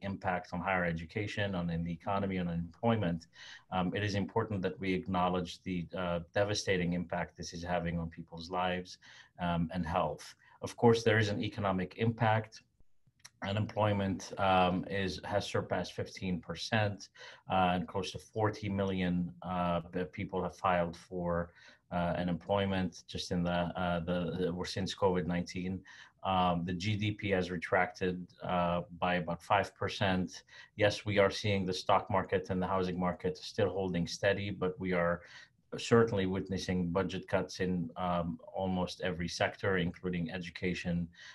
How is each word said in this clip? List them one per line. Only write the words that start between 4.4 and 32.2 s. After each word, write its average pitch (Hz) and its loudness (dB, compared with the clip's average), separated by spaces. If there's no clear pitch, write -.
that 92 -4
we 95 0
acknowledge 90 0
the, 87 -4
uh, 87 0
devastating 101 2
impact 87 -2
this 85 -10
is 85 -8
having 85 0
on 82 -2
people's 82 -12
lives, 90 -2
um, 85 0
and 90 -2
health. 82 -2
Of - -8
course, 117 6
there 107 6
is 104 4
an 104 -2
economic 95 -2
impact. 110 2
Unemployment, 101 0
um, 92 4
is, 92 -2
has 101 0
surpassed 95 -2
fifteen 92 -4
percent, 101 0
uh, 92 6
and 85 0
close 95 -4
to 87 -8
forty 107 0
million, 92 0
uh, 87 0
p-, 87 -4
people 92 -4
have 87 -6
filed 87 2
for, 87 -2
uh, 87 0
unemployment 92 0
just - -6
in 87 0
the, 87 2
uh, 87 0
the, 87 -2
the, 90 0
or 90 -4
since 95 -4
covid 90 2
nineteen. 90 -2
Um, 90 2
the 92 -2
G 98 0
D 107 0
P 101 -4
has 90 2
retracted, 90 0
uh, 87 2
by 90 2
about 85 -4
five 98 2
percent. 92 -2
Yes, 104 2
we 101 2
are 98 8
seeing 98 0
the 92 -2
stock - 2
market 95 2